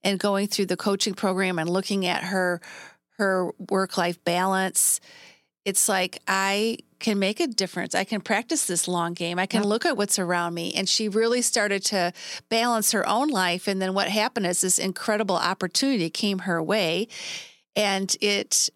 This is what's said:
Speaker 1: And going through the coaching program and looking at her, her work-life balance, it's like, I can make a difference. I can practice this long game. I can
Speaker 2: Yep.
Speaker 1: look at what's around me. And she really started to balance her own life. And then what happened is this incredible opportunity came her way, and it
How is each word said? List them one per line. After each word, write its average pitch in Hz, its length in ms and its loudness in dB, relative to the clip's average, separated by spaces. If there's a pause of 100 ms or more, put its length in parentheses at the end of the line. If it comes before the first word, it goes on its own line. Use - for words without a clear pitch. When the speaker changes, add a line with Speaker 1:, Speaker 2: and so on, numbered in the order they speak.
Speaker 1:
And 196 160 0
going 202 300 2
through 196 200 0
the 180 100 -2
coaching 196 360 0
program 185 460 0
and 160 100 -2
looking 190 360 0
at 180 180 -2
her, 180 380 0 (560)
her 190 340 0 (180)
work-life 185 540 0
balance, 190 800 2 (640)
it's 196 240 0
like, 185 360 0
I 196 520 0 (220)
can 208 200 0
make 196 220 0
a 330 60 2
difference. 190 480 -4
I 196 100 0
can 208 160 -4
practice 240 440 -2
this 175 220 -2
long 170 260 0
game. 175 260 -4
I 190 60 2
can - 180 0
Speaker 2:
Yep. 202 60 0
Speaker 1:
look 220 160 0
at 302 120 0
what's 202 200 0
around 175 360 0
me. 170 200 -6
And 190 140 0
she 214 220 0
really 226 320 2
started 208 460 0
to 180 260 0 (340)
balance 226 460 2
her 196 120 2
own 240 220 2
life. 185 400 0
And 190 140 0
then 190 120 -2
what 196 140 2
happened 214 400 0
is 180 140 0
this 185 180 2
incredible 196 560 0
opportunity 185 760 0
came 196 300 -2
her 170 240 0
way, 185 460 0 (680)
and 196 460 0
it 202 540 0